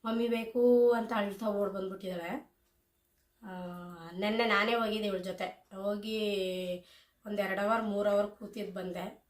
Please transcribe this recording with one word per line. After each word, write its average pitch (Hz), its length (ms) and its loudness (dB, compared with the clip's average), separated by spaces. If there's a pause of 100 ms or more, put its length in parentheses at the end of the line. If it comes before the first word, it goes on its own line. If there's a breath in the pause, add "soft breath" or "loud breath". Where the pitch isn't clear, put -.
ಮಮ್ಮಿ 233 220 0
ಬೇಕು 240 640 6
ಅಂತ 226 240 0
ಅಳ್ತಾ 202 300 -2
ಓಡ್ 202 280 0
ಬಂದ್ಬಿಟ್ಟಿದ್ದಾಳೆ. 190 760 -6 (920)
ಆ, 214 40 -14 (640)
ನೆನ್ನೆ 214 340 0
ನಾನೇ 214 280 4
ಹೋಗಿದ್ದೆ 214 340 0
ಇವಳ 190 100 0
ಜೊತೆ. 180 280 -4 (300)
ಹೋಗಿ 208 460 -2 (1040 loud breath)
ಒಂದು 208 160 -2
ಎರಡು 196 280 0
ಅವರ್, 226 140 2
ಮೂರು 202 260 0
ಅವರ್ 202 180 4
ಕೂತಿದ್ದು 202 460 -10
ಬಂದೆ. 180 560 -8